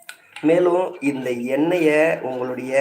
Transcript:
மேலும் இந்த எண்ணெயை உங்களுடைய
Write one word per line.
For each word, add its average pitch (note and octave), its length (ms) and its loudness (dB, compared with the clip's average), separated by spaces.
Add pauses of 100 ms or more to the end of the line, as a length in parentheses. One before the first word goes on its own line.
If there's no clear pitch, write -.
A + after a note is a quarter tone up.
(420)
மேலும் F3+ 420 4 (160)
இந்த C3 280 -2 (200)
எண்ணெயை D3+ 520 2 (220)
உங்களுடைய B2+ 580 -6